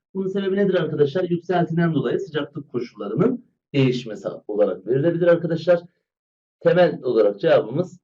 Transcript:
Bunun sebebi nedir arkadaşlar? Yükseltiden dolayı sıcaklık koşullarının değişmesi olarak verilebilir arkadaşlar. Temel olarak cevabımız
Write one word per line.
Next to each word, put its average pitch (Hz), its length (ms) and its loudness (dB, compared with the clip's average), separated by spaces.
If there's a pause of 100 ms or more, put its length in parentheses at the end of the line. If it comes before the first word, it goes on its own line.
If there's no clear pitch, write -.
(140)
Bunun 190 140 -4
sebebi 190 280 -2
nedir 190 180 2
arkadaşlar? 151 500 0
Yükseltiden 170 720 0
dolayı 131 260 -2
sıcaklık 147 500 -8
koşullarının 117 760 -2 (280)
değişmesi 113 540 -2 (200)
olarak 101 400 -2
verilebilir 165 400 0
arkadaşlar. 170 520 2 (800)
Temel 170 440 2
olarak 107 360 2
cevabımız 143 640 0